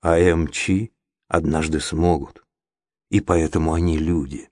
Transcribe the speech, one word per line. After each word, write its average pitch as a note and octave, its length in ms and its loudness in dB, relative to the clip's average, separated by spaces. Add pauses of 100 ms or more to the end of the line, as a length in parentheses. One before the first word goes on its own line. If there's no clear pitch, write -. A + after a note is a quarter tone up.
А E2+ 160 4
М E2 300 4
Ч G2 420 -2 (360)
однажды D#2 540 -2
смогут, D#2+ 640 -2 (680)
и G2+ 100 2
поэтому D#2+ 520 0
они E2 240 0
люди. D#2 560 -4